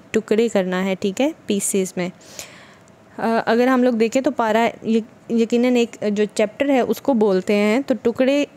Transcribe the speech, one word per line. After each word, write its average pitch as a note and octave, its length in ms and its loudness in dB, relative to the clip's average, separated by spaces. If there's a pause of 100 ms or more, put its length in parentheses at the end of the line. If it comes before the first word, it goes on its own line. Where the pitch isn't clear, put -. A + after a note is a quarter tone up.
(140)
टुकड़े A3 360 0
करना F#3 280 -2
है, F#3+ 180 -2
ठीक G3 260 -4
है, D#4 140 0 (120)
Pieces G3 500 -2
में। F3+ 140 -6 (1080)
अ, A3+ 280 0
अगर A#3 200 2
हम B3+ 160 2
लोग B3+ 120 2
देखें A3+ 280 0
तो D4+ 80 0
पारा A3+ 400 0 (140)
यक-, A3 460 -4
यकीनन A#3+ 460 2
एक A#3 140 0 (120)
जो G#3 220 0
chapter A3 460 -2
है C4 100 2
उसको A#3 320 -2
बोलते G#3 400 2
हैं, G#3+ 300 2
तो C4 120 -2
टुकड़े C4 600 0